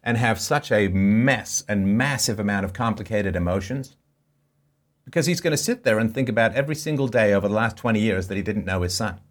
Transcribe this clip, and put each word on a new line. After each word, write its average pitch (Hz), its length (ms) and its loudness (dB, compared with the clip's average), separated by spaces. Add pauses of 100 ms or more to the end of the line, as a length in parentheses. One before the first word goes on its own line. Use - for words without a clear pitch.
and 117 140 0
have 113 240 0
such 143 320 -2
a 104 160 4
mess 104 800 2
and 101 300 0
massive 123 420 -2
amount 101 240 0
of 95 80 -6
complicated 104 640 -2
emotions, 95 600 -2 (1080)
because - 220 -2
he's 175 160 0
gonna 151 160 0
sit 240 240 -2
there 110 160 4
and 110 160 0
think 127 160 -2
about 110 240 2
every 143 200 -2
single 143 340 -2
day 110 260 4
over 98 120 2
the 101 80 0
last 113 220 0
twenty 110 240 0
years 95 280 0
that 98 80 -4
he 101 60 -2
didn't 101 220 -4
know 92 160 -2
his 90 140 -2
son. 104 260 -6 (100)